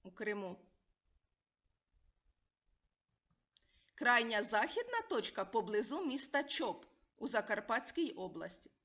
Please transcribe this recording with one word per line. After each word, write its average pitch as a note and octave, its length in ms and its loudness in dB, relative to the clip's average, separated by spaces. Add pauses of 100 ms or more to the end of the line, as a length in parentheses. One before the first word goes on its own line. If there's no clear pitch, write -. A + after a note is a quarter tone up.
у F#3 80 -18
Криму. G#3 460 -4 (3500)
Крайня A#3 480 4
західна A4 580 2 (100)
точка — G#3+ 420 -2
поблизу G#3+ 540 0
міста C#4 360 0
Чоп B3 440 -2 (300)
у - 120 -6
Закарпатській A3+ 840 0
області. E3 600 -10 (140)